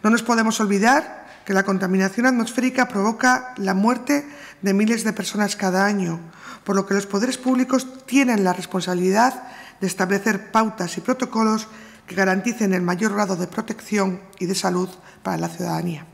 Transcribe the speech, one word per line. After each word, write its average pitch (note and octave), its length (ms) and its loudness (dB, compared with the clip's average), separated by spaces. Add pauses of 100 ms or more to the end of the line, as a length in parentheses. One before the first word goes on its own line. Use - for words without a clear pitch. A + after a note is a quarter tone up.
No G#3+ 80 2
nos A3+ 120 2
podemos A3+ 380 0
olvidar A3 640 2 (200)
que G3 80 -2
la G3 100 4
contaminación F#3+ 600 2
atmosférica B3+ 600 2
provoca A#3+ 720 0
la F#3+ 160 -2
muerte B3 560 0 (340)
de G3 120 2
miles A3 300 2
de A3 80 0
personas G#3 440 -2
cada F#3+ 300 2
año, F3+ 340 0 (440)
por G3 120 0
lo F#3+ 100 2
que G3 80 0
los G3 120 0
poderes A3+ 320 -2
públicos B3+ 640 0
tienen B3 400 2
la F3+ 80 2
responsabilidad F#3 920 0 (380)
de G3 60 -2
establecer G3 680 0
pautas G#3+ 460 0
y - 20 -6
protocolos A3 680 0 (400)
que F3+ 80 -14
garanticen F#3+ 600 2
el F3+ 80 0
mayor F3+ 320 0
grado G3 220 0
de F3 100 -4
protección G3 760 -2 (180)
y F3+ 80 -4
de F#3+ 80 -2
salud F#3 360 0 (320)
para F3+ 160 -4
la E3+ 100 -2
ciudadanía. E3 640 -6